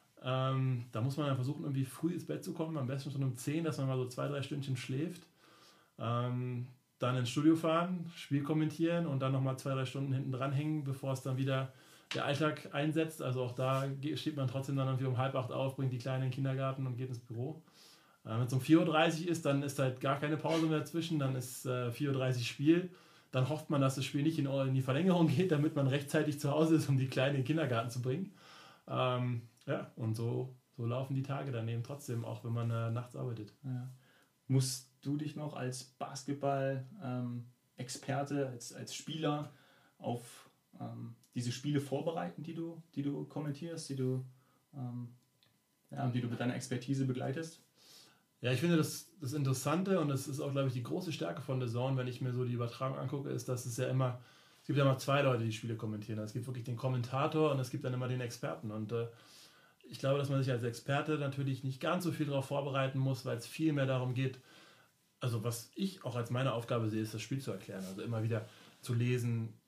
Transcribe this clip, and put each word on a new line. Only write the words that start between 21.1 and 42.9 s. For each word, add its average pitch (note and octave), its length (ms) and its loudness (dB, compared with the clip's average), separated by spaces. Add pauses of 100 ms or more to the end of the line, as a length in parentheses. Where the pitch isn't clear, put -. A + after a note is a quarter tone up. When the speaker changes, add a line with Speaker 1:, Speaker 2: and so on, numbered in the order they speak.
Speaker 1:
dann C3 180 2
ist, - 300 -6
äh, B2 240 0
vier C#3+ 180 -2
Uhr C3+ 80 2
dreißig B2+ 320 2
Spiel. E3+ 400 6 (440)
Dann C3 180 2
hofft D3+ 180 -4
man, C#3+ 140 4
dass C3+ 140 4
das C3+ 100 -2
Spiel C#3+ 160 0
nicht D#3+ 160 4
in, C#3 80 2
in C3+ 260 2
die C3+ 80 4
Verlängerung E3 480 6
geht, E3 240 4
damit D3+ 240 4
man C#3 100 4
rechtzeitig C#3+ 540 2
zu C#3 100 2
Hause D#3+ 260 6
ist, C3+ 120 2
um C#3 80 4
die C3 120 2
Kleine C3+ 240 4
in C3+ 100 2
den A#2 40 0
Kindergarten B2 440 2
zu B2+ 100 -4
bringen. C3 320 -2 (560)
Ähm, B2 540 0 (240)
ja, - 300 -4
und A2 180 -2
so, B2 420 -2 (180)
so A#2 120 -4
laufen C3 280 -2
die C3+ 80 0
Tage C#3 300 -4
dann A2+ 160 -2
eben A#2 140 -2
trotzdem, A#2+ 420 -6
auch A2+ 200 -8
wenn A#2 100 -2
man, A#2+ 160 0
äh, A2+ 200 0
nachts A#2+ 240 -4
arbeitet. A#2 380 -6 (100)
Speaker 2:
Ja. B2+ 280 -6 (580)
Musst - 420 2 (120)
du C#3 160 -2
dich D3+ 180 -4
noch D3+ 160 -6
als B2+ 320 -6
Basketball, C#3 1000 -2 (160)
ähm, B2 420 -4 (320)
Experte, C#3 720 -2
als, - 240 -10
als - 220 -10
Spieler D3+ 580 -2 (460)
auf, - 500 -6 (320)
ähm, A#2 340 -8 (200)
diese B2 180 -2
Spiele D3 280 0
vorbereiten, E3 640 -4
die E3 120 -8
du, E3 280 -8 (120)